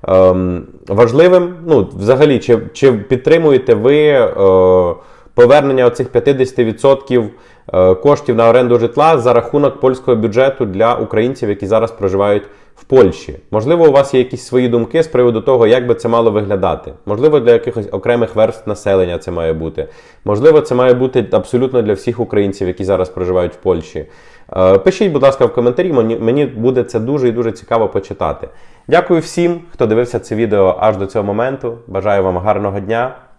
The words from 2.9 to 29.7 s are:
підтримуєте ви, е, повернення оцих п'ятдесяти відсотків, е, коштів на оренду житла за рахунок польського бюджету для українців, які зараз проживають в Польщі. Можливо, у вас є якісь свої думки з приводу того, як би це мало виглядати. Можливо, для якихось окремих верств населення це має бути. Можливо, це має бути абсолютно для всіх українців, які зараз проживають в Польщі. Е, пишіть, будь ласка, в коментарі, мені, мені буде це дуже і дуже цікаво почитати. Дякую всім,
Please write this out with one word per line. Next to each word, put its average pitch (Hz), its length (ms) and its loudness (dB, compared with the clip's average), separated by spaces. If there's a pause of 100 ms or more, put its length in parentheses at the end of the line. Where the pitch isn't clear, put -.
підтримуєте 131 800 0
ви, 127 220 2
е, 92 960 2 (400)
повернення 131 520 4
оцих 120 220 -2
п'ятдесяти 127 560 0
відсотків, 120 680 0 (440)
е, 92 200 4
коштів 139 420 0
на 117 120 4
оренду 120 300 2
житла 143 400 2
за 120 140 2
рахунок 131 480 0
польського 127 360 0
бюджету 117 500 0
для 110 280 -2
українців, 113 540 -4
які 101 180 -6
зараз 110 240 0
проживають 101 520 -2 (340)
в - 80 -20
Польщі. 110 520 2 (140)
Можливо, 151 380 2
у 139 40 4
вас 139 220 2
є 127 60 4
якісь 123 260 -6
свої 127 220 0
думки 117 340 -2
з 160 40 0
приводу 120 340 0
того, 117 260 2
як 123 200 2
би 120 80 0
це 117 140 -6
мало 117 220 2
виглядати. 98 600 -4 (140)
Можливо, 135 340 0
для 117 120 2
якихось 113 400 -2
окремих 117 440 -2
верств 110 320 -2
населення 95 500 -2
це - 120 -10
має 82 220 -4
бути. 80 360 -8 (360)
Можливо, 135 360 2
це 135 140 -6
має 127 200 2
бути 127 380 -2
абсолютно 123 500 -2
для 104 100 -4
всіх 110 280 -6
українців, 101 480 -4
які 92 160 -8
зараз 92 240 -2
проживають 90 440 -4
в - 40 -20
Польщі. - 500 -6 (500)
Е, 92 220 4
пишіть, 190 340 0
будь 135 100 0
ласка, 135 240 2
в - 80 -2
коментарі, 127 380 0
мені, 113 240 0
мені 131 300 0
буде 120 380 -2
це 117 160 -4
дуже 127 280 -2
і 113 40 0
дуже 117 200 -4
цікаво 113 360 -4
почитати. - 600 -6 (400)
Дякую 170 320 2
всім, 170 400 -2 (120)